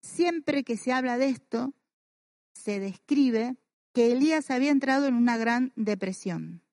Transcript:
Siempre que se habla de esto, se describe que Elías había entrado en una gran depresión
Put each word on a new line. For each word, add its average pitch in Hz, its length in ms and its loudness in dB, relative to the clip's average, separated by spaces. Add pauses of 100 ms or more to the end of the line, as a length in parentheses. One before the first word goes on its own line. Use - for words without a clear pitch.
Siempre 311 600 -2
que 233 120 -4
se 247 160 -4
habla 254 260 -2
de 269 100 2
esto, 254 460 -4 (800)
se 202 260 -6
describe 240 760 0 (360)
que 240 200 4
Elías 294 380 2
había 262 200 2
entrado 277 360 2
en 262 80 2
una 240 220 2
gran 233 400 0
depresión 185 880 -6 (100)